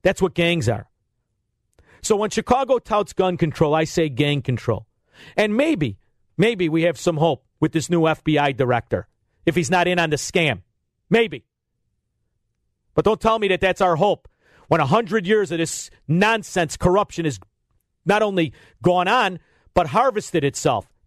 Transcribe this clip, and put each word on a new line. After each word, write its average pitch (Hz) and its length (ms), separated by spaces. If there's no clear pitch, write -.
That's 185 200
what 185 120
gangs 170 340
are. 107 220
So 214 140
when 208 160
Chicago 247 480
touts 208 340
gun 185 240
control, 156 360
I 160 120
say 160 240
gang 143 320
control. 113 460
And 214 200
maybe, 226 440
maybe 185 320
we 160 160
have 170 160
some 165 180
hope 160 280
with 160 120
this 160 180
new 165 180
F 156 160
B 156 140
I 143 140
director, 120 560
if 170 100
he's 170 160
not 175 160
in 180 120
on 160 100
the 147 60
scam. 139 460
Maybe. 196 360
But 156 100
don't 214 160
tell 220 180
me 202 100
that 180 120
that's 185 200
our 180 140
hope 180 320
when 160 140
a 139 40
hundred 202 420
years 202 240
of 165 80
this - 300
nonsense 185 680
corruption 180 500
has 117 140
not 202 180
only 185 300
gone 180 260
on, 196 320
but 170 140
harvested 202 560
itself 131 440